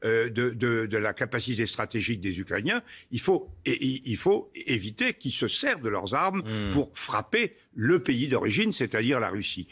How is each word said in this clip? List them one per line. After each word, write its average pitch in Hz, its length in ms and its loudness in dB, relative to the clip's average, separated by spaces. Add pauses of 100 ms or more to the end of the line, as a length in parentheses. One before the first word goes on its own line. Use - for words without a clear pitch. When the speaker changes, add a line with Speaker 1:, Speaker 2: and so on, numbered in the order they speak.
Speaker 1:
euh, 113 260 2
de, 120 220 0
de, 117 340 0
de 107 120 0
la 104 180 0
capacité 120 500 -2
stratégique 107 560 -2
des 92 180 -2
Ukrainiens, 113 440 -2 (260)
il 120 100 -4
faut, - 300 2 (160)
et, 139 60 0
et, 131 340 -2
il 104 120 -2
faut - 360 2
éviter 113 600 -2
qu'ils - 160 -6
se 120 160 0
servent 240 340 0
de 113 80 -2
leurs 101 240 -2
armes 185 320 0
Speaker 2:
Hmm. 107 260 -2
Speaker 1:
pour 139 240 0
frapper - 600 0 (180)
le 143 300 4
pays 135 240 2
d'origine, 120 440 2
c'est-à-dire 120 480 2
la 107 100 0
Russie. 92 420 -4